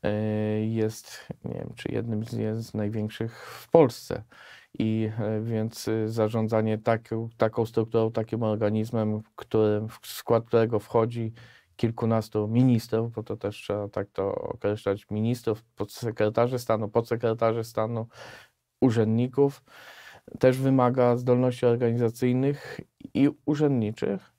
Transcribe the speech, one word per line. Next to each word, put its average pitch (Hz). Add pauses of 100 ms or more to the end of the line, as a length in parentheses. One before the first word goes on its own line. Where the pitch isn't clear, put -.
e, 104 (540)
jest, 110 (180)
nie -
wiem, 50
czy -
jednym 110
z, 113
z -
największych 107
w -
Polsce. - (560)
I, 110
e, 107
więc, 113
e, 110
zarządzanie 110
taką, 113
taką 113
strukturą, 113
takim 113
organizmem, 107 (140)
którym, 107
w -
skład -
którego 113
wchodzi 113 (420)
kilkunastu 113
ministrów, 117
bo 110
to 107
też 107
trzeba 101
tak 101
to 98
określać, -
ministrów, 113
podsekretarzy 117
stanu, 110
podsekretarzy 113
stanu, 113 (720)
urzędników, 123 (760)
też 131
wymaga 123
zdolności 123
organizacyjnych 123 (320)
i 139 (160)
urzędniczych. 143